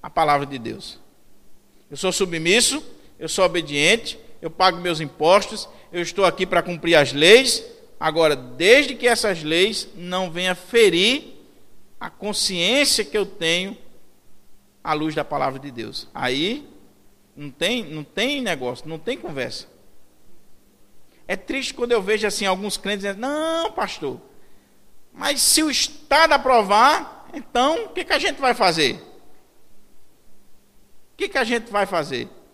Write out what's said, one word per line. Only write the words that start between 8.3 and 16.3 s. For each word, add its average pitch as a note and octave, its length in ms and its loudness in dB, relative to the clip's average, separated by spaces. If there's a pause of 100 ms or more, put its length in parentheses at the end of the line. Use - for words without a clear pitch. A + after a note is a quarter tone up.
desde F#3+ 600 4
que A3+ 120 -2
essas G#3+ 360 0
leis F3 520 0
não F3+ 340 -4
venham F3+ 260 -2
ferir A3 680 4 (760)
a - 120 -12
consciência G#3 960 0
que G#3+ 120 -6
eu G3+ 80 0
tenho F3+ 520 -4 (1040)
à D#3+ 100 -2
luz D3+ 200 -2
da D3 120 -4
palavra C#3 340 -4
de C#3+ 100 -14
Deus. A2+ 440 -12
Aí, C#3+ 520 -2 (720)